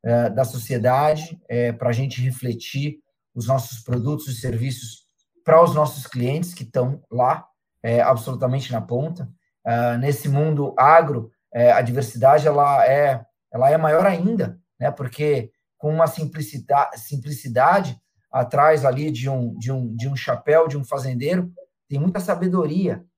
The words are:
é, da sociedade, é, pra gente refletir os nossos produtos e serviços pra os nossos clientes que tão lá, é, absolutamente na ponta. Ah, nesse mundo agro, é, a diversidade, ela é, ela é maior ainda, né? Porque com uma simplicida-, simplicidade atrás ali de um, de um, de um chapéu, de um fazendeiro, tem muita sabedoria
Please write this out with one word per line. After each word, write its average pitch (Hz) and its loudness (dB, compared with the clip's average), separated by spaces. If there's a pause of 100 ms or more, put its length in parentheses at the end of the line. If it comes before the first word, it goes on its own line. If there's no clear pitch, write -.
é, 117 2
da 110 0
sociedade, 135 -2
é, 120 -2
pra 117 -2
gente 123 -4
refletir 131 -6 (360)
os 117 -6
nossos 127 -2
produtos 123 -4
e 123 -8
serviços 120 -6 (380)
pra 160 6
os 156 4
nossos 143 -2
clientes 135 -4
que 131 -14
tão 127 -4
lá, 123 0 (360)
é, 117 2
absolutamente 127 -2
na 113 -2
ponta. 135 -6 (360)
Ah, 120 0
nesse 143 -2
mundo 143 0
agro, 143 6 (220)
é, 120 6
a - 6
diversidade, 123 2
ela 143 4
é, 135 2 (280)
ela 127 4
é 156 4
maior 160 2
ainda, 190 0 (200)
né? - -2
Porque 135 -4 (280)
com 151 -4
uma 160 2
simplicida-, 147 -4
simplicidade 139 -2 (320)
atrás 135 2
ali 139 0
de 127 -6
um, 123 -4
de 127 -6
um, 120 -6
de 120 -6
um 139 -4
chapéu, 151 2
de 143 -6
um 139 -6
fazendeiro, 139 -4 (360)
tem 139 -6
muita 180 -2
sabedoria 180 -2 (140)